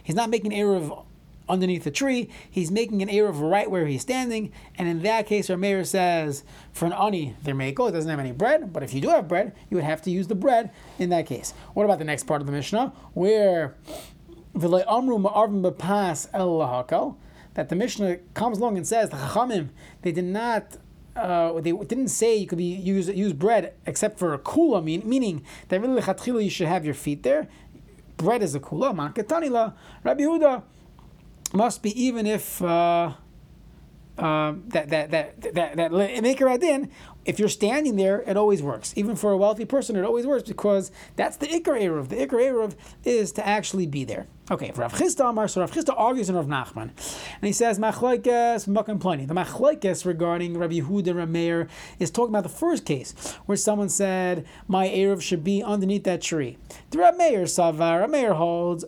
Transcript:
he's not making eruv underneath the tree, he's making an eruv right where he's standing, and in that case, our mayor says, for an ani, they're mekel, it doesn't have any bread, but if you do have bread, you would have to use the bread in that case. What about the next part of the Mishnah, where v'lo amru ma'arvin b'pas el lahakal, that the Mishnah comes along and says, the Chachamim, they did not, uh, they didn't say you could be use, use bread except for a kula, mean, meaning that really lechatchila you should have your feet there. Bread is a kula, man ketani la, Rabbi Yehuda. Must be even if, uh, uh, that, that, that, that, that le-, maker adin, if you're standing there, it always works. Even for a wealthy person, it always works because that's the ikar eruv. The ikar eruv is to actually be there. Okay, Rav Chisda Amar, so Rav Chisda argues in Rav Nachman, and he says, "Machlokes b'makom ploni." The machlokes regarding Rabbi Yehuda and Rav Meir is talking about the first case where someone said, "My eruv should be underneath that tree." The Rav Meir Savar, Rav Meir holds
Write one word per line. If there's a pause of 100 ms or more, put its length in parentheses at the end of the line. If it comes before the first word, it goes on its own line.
he's
not
making
eruv (420)
underneath
the
tree, (220)
he's
making
an
eruv
right
where
he's
standing, (260)
and
in
that
case,
our
mayor
says, (280)
for
an
ani,
they're
mekel,
it
doesn't
have
any
bread,
but
if
you
do
have
bread, (120)
you
would
have
to
use
the
bread (300)
in
that
case. (180)
What
about
the
next
part
of
the
Mishnah, (220)
where (800)
v'lo
amru
ma'arvin
b'pas
el
lahakal, (400)
that
the
Mishnah (180)
comes
along
and
says,
the
Chachamim, (340)
they
did
not, (380)
uh,
they
didn't
say
you
could
be
use,
use
bread (140)
except
for
a
kula,
mean,
meaning (260)
that
really
lechatchila
you
should
have
your
feet
there. (680)
Bread
is
a
kula,
man
ketani
la, (300)
Rabbi
Yehuda. (920)
Must
be
even
if,
uh, (1080)
uh, (140)
that,
that,
that, (140)
that,
that
le-,
maker
adin, (340)
if
you're
standing
there,
it
always
works.
Even
for
a
wealthy
person,
it
always
works
because (240)
that's
the
ikar
eruv.
The
ikar
eruv (280)
is
to
actually
be
there. (220)
Okay,
Rav
Chisda
Amar,
so
Rav
Chisda
argues
in
Rav
Nachman,
and
he
says,
"Machlokes
b'makom
ploni."
The
machlokes
regarding
Rabbi
Yehuda
and
Rav
Meir (320)
is
talking
about
the
first
case (320)
where
someone
said, (200)
"My
eruv
should
be
underneath
that
tree." (320)
The
Rav
Meir
Savar,
Rav
Meir
holds